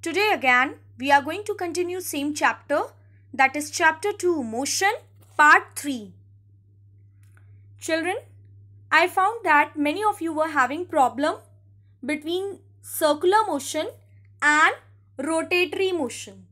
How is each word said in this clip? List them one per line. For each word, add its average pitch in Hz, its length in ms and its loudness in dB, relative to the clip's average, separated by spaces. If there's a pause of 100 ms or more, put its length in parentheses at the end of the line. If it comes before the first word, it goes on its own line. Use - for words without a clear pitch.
Today 381 320 0
again 262 440 2 (200)
we 269 140 0
are 277 100 6
going 330 220 -6
to 415 100 -6
continue 359 480 -4
same 294 320 -6
chapter, 294 480 0 (500)
that 269 240 2
is 294 140 -6
chapter 320 420 0
two, 349 320 -2
motion, 269 480 -2 (460)
part 311 380 6
three. 233 380 -8 (1700)
Children, 330 360 -4 (760)
I 330 160 4
found 392 360 0
that 302 340 2
many 302 260 -2
of 415 160 0
you 330 140 -6
were 311 140 -2
having 294 400 -2
problem 277 480 0 (680)
between 339 540 -6 (240)
circular 359 640 2
motion 311 420 -4 (540)
and 302 320 4 (460)
rotatory 359 720 -2
motion. 240 600 -8